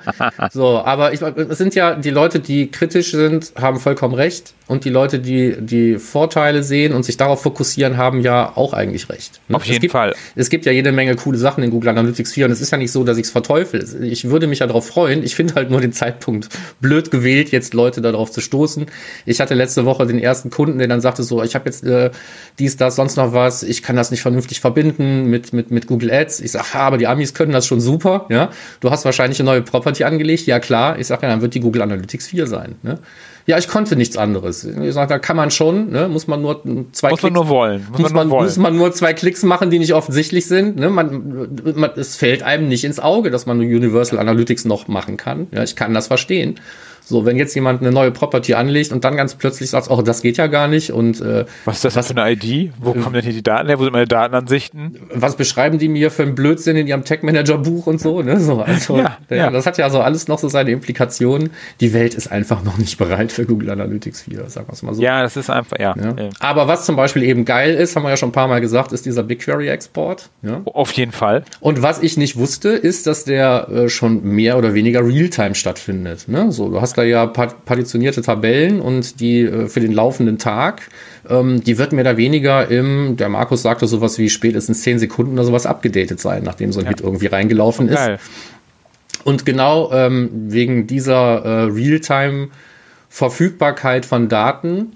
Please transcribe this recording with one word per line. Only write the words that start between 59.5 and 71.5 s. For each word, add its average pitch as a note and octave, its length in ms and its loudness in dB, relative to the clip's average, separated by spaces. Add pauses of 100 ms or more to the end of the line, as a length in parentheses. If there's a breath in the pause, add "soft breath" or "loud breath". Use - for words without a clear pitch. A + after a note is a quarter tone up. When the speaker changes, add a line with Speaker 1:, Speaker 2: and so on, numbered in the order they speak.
Speaker 1:
das C3 160 0
hat F3+ 100 0
ja C#3+ 140 2
so C3+ 100 2
alles D3 280 0
noch D3+ 100 -2
so D3+ 100 -2
seine C3+ 220 0
Implikationen. B2+ 800 -2 (300 loud breath)
Die A#2 120 2
Welt A#2 220 2
ist A2+ 180 -8
einfach G2+ 320 -2
noch G2 140 -2
nicht - 180 -2
bereit G2 360 -2
für A#2+ 120 -4
Google G#2 240 -2
Analytics G2+ 540 -8
vier, - 260 -12
sagen - 220 -14
wir's - 120 -16
mal A2+ 120 -8
so. A2 80 -4
Speaker 2:
Ja, C3 180 0
das A#2+ 160 -4
ist C3+ 140 -6
einfach, B2 280 -4
ja. G2+ 220 -2
Speaker 1:
Ja. G#2+ 160 -4
Speaker 2:
Äh. G#2 140 -8 (100)
Speaker 1:
Aber C#3+ 280 0
was F3 180 0
zum D#3 100 0
Beispiel C3+ 280 2
eben A#2+ 200 2
geil C3 300 2
ist, E3+ 220 0
haben D3 80 0
wir C#3+ 60 -2
ja C#3 60 0
schon C3 140 -2
ein - 20 -6
paar C3 160 2
Mal A#2+ 140 0
gesagt, A#2+ 300 0
ist B2 120 -6
dieser A#2 200 -2
BigQuery-Export. C#3+ 1080 -4 (100)
Ja? A#2+ 240 -6
Speaker 2:
Auf C#3+ 280 -2
jeden A#2+ 200 -2
Fall. A#2 320 0 (160 loud breath)